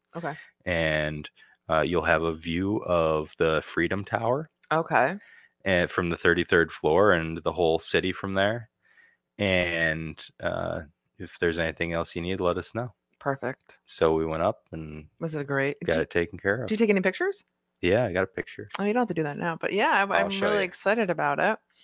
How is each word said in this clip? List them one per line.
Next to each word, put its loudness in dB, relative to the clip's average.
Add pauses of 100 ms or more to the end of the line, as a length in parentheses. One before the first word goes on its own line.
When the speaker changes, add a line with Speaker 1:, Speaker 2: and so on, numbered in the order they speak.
(160)
Speaker 1:
Okay. -8 (300)
Speaker 2:
And, -2 (400)
uh, 4
you'll 0
have 4
a 0
view -2
of 0
the 2
Freedom -2
Tower. -2 (220)
Speaker 1:
Okay. 2 (460)
Speaker 2:
And 2
from -2
the -2
thirty-third 4
floor 4
and 0
the 0
whole 2
city 0
from -8
there. 0 (680)
And, 0 (200)
uh, -4 (380)
if -16
there's -2
anything -4
else -4
you -4
need, -4
let 0
us -8
know. -6 (260)
Speaker 1:
Perfect. -8
Speaker 2:
So 2
we 2
went -2
up 0
and -12 (120)
Speaker 1:
Was -6
it -6
great? -2
Did -8
Speaker 2:
got 2
Speaker 1:
you, 2
Speaker 2:
it -6
taken -2
care 0
of. -6
Speaker 1:
did 0
you 4
take 6
any 2
pictures? -2 (360)
Speaker 2:
Yeah, 4
I -4
got 2
a 0
picture. -12 (100)
Speaker 1:
Oh, -4
you 0
don't 2
have 0
to -6
do -2
that -6
now, -4
but -2
yeah, 2
I'm, 2
Speaker 2:
I'll 4
Speaker 1:
I'm -2
Speaker 2:
show -2
Speaker 1:
really 2
Speaker 2:
you. 0
Speaker 1:
excited 0
about 0
it. 2 (260)